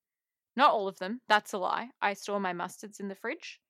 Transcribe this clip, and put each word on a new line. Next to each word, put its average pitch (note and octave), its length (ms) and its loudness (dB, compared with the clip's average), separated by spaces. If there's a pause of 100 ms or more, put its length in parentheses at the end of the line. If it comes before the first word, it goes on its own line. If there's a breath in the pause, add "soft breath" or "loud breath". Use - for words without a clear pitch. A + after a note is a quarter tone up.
(560)
Not C#4 160 6
all G3 160 2
of G3 120 -8
them. G#3 280 -6
That's G#3 240 4
a G#3+ 60 -4
lie. - 320 -2 (120)
I G3+ 120 2
store G3+ 260 -4
my F#3 140 -2
mustards F#3 480 -10
in G3 80 -6
the G3 60 -8
fridge. - 440 -10 (100)